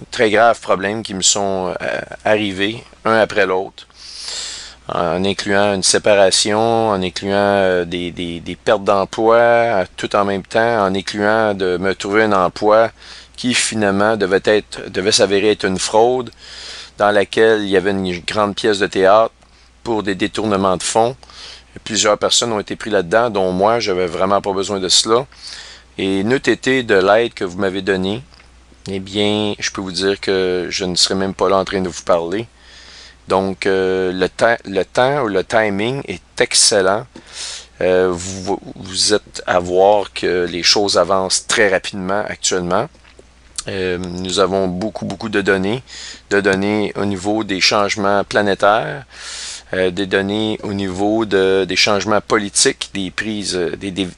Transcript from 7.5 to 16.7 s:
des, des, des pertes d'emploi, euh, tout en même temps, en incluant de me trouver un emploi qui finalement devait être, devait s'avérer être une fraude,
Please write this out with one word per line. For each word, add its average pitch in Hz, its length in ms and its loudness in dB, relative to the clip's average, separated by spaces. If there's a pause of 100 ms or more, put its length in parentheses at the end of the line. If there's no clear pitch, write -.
des, 87 260 -6
des, 85 300 -8
des 85 140 -10
pertes 107 280 0
d'emploi, 110 540 2
euh, 117 480 4 (120)
tout - 180 -4
en 101 100 4
même 98 180 -2
temps, 113 400 2
en 95 100 2
incluant 104 600 0
de 92 240 -2
me 95 180 0
trouver 104 280 2
un 107 100 2
emploi 107 580 4 (440)
qui 123 200 -2
finalement 107 640 2
devait 95 280 0
être, - 460 0
devait 98 200 -2
s'avérer 101 380 4
être 104 160 0
une 92 140 0
fraude, 120 500 2 (720)